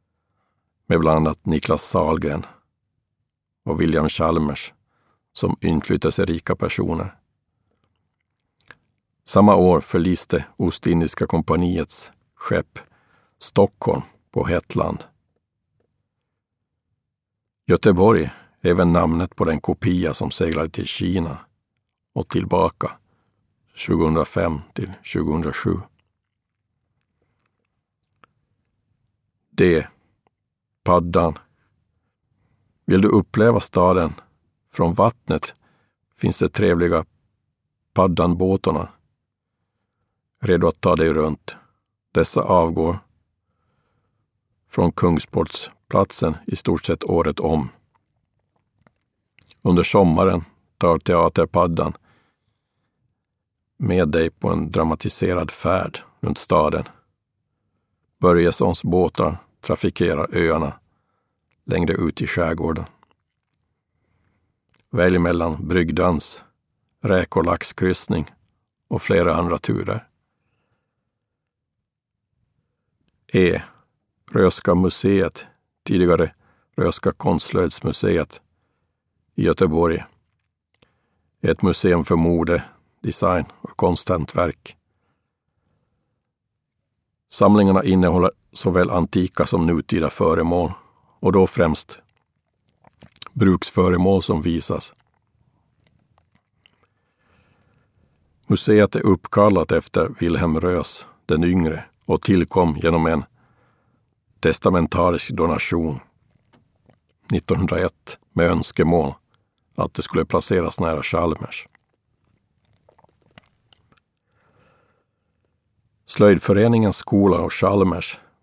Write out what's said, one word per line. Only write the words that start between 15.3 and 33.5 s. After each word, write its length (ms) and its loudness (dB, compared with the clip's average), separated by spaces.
Göteborg 640 4
är 100 2
även 220 4
namnet 440 0
på 80 0
den 160 -2
kopia 540 -2
som 160 -6
seglade 400 -4
till 160 -8
Kina 520 -4
och 160 -6
tillbaka 680 -2
tjugohundrafem 840 -2
till 200 -10
tjugohundrasju. 720 -4
D. 360 2
Paddan. 540 0
Vill 140 4
du 80 4
uppleva 520 4